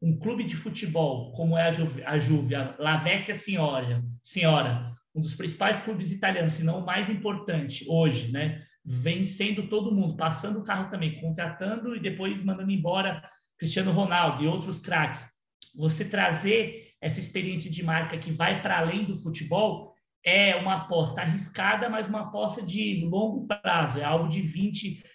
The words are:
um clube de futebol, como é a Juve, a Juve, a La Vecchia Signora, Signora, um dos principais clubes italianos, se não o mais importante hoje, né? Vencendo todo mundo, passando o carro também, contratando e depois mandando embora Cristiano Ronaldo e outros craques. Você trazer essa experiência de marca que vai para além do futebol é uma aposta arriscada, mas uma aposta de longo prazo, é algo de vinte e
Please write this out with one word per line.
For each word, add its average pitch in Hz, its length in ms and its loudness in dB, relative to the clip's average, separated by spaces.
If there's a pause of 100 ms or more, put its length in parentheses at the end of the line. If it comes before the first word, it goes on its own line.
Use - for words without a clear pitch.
um 165 160 2
clube 226 240 -2
de - 140 -4
futebol, 156 800 -2
como 165 220 2
é 165 120 4
a - 20 4
Juve, 160 320 -2
a 147 160 0
Juve, 139 380 2
a 131 240 -4
La 156 160 4
Vecchia 196 400 0
Signora, 135 640 0 (220)
Signora, 139 680 2 (240)
um 156 60 -2
dos - 140 -2
principais 196 460 0
clubes 208 300 -4
italianos, 175 440 2
se 160 100 -2
não 175 160 2
o 175 60 -4
mais 196 240 0
importante 185 800 -2
hoje, 127 440 4
né? 156 320 -2 (200)
Vencendo 190 840 -2
todo 208 260 0
mundo, 175 220 2
passando 202 440 -2
o - 40 -6
carro 190 240 -2
também, 160 320 -4
contratando 185 760 -4
e 202 60 -6
depois 190 420 -4
mandando 190 280 0
embora 180 520 0 (360)
Cristiano 185 320 0
Ronaldo 175 520 2
e 151 40 4
outros 175 320 -2
craques. 156 500 -2 (480)
Você 160 280 2
trazer 196 960 2
essa 160 180 -2
experiência 185 500 -4
de 170 140 -6
marca 165 340 0
que 165 140 -6
vai 180 320 2
para 185 160 2
além 185 260 2
do 180 120 -4
futebol 170 760 -2 (320)
é 190 300 6
uma 185 220 0
aposta 170 460 0
arriscada, 196 680 0
mas 220 160 -2
uma 214 140 -2
aposta 214 420 -4
de 190 420 -2
longo 202 440 0
prazo, 170 500 0
é 147 60 -2
algo 160 240 2
de 190 120 0
vinte 190 440 -2
e - 180 -6 (120)